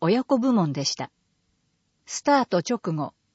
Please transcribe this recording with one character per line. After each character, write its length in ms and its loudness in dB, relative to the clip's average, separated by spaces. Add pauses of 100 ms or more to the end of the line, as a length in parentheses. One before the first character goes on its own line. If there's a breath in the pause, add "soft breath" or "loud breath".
親 220 2
子 160 2
部 120 2
門 220 2
で 100 -4
し 120 -4
た。 160 -8 (960)
ス 160 -12
タ 180 4
ー 40 0
ト 120 0
直 380 -2
後、 180 -6 (220)